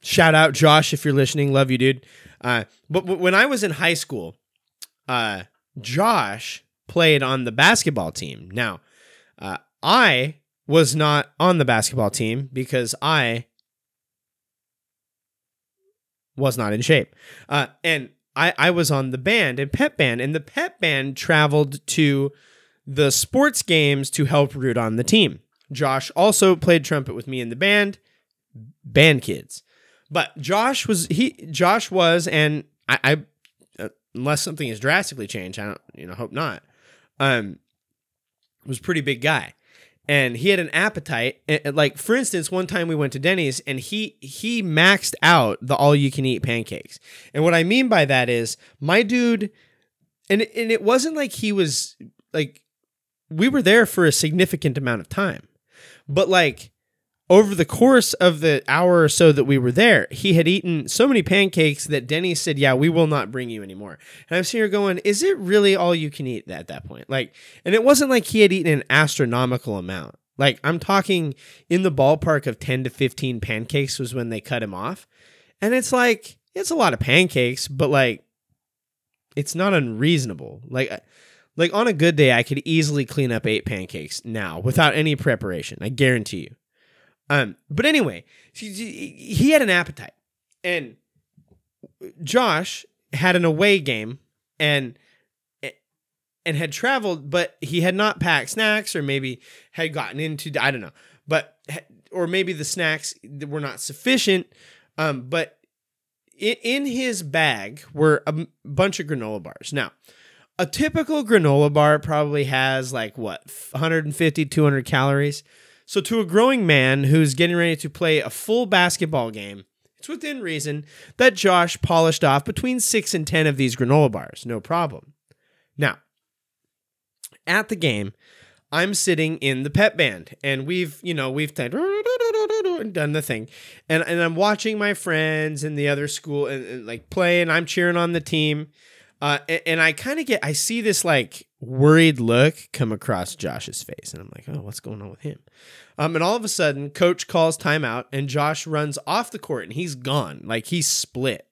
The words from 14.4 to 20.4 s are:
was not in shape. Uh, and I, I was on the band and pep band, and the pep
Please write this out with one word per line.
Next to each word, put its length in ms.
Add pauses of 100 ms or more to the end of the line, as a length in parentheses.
was 220
not 160
in 80
shape. 340 (340)
Uh, 180 (160)
and 260 (260)
I, 220
I 140
was 180
on 220
the 60
band 420
and 120
pep 260
band, 240
and 120
the 60
pep 400